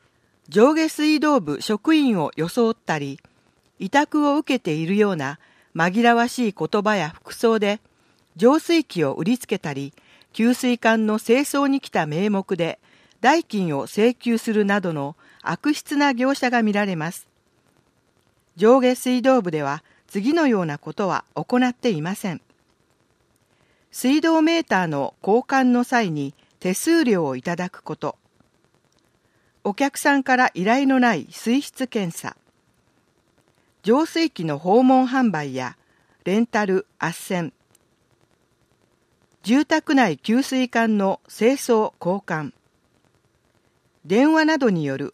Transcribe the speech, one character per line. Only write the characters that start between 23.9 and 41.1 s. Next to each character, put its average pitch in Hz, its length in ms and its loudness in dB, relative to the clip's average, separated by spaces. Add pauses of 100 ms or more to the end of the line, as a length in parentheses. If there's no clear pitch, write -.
水 277 280 0
道 320 220 2
メ 330 180 2
ー 330 60 -2
タ 185 180 0
ー 170 40 -2
の 143 340 -4
交 226 220 2
換 269 220 2
の 247 200 2
際 226 260 0
に 147 220 -6 (260)
手 - 140 -2
数 330 320 0
料 185 200 2
を 131 120 -4
い 127 40 -10
た 175 140 -6
だ 180 140 -6
く - 120 -20
こ 156 140 -12
と。 - 220 -8 (1500)
お 202 100 -2
客 277 260 -2
さ 285 180 2
ん 269 60 0
か 254 140 2
ら 247 160 2
依 175 120 -4
頼 262 220 2
の 269 120 2
な 240 140 2
い 151 160 -6
水 247 320 -2
質 - 260 -8
検 190 300 -6
査。 - 180 -12 (1500)
浄 269 220 2
水 330 260 -2
器 - 120 -8
の 151 140 -4
訪 185 260 2
問 262 240 4
販 247 240 0
売 147 220 -8
や 127 240 -8 (480)
レ 190 140 0
ン 233 80 0
タ 214 180 -2
ル、 190 220 -2 (120)
斡 160 120 -4
旋。 170 420 -8 (1900)
住 262 220 2
宅 311 300 0
内 208 220 2
給 233 240 0
水 254 260 -2
管 226 300 0
の 196 320 -2